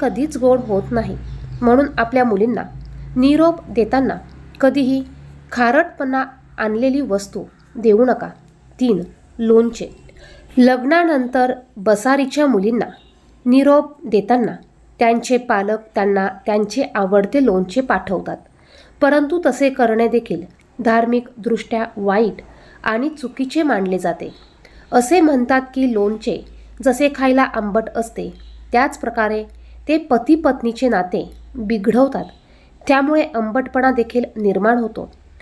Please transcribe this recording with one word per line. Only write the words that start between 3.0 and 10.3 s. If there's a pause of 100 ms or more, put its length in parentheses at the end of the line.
निरोप
देताना (440)
कधीही (480)
खारटपणा (340)
आणलेली
वस्तू (320)
देऊ
नका. (500)
तीन, (360)
लोणचे. (640)